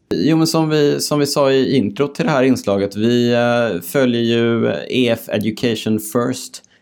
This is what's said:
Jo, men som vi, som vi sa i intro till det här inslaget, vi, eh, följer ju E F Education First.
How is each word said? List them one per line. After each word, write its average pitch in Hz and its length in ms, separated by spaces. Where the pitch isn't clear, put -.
Jo, 139 240
men 160 100
som 160 220
vi, 147 300
som 147 200
vi 143 60
sa 143 260
i 135 260
intro 117 300
till 156 180
det 151 60
här 131 120
inslaget, 101 520
vi, 120 380
eh, 120 480
följer 123 400
ju 117 460
E 123 200
F 113 100
Education 110 720
First. 123 600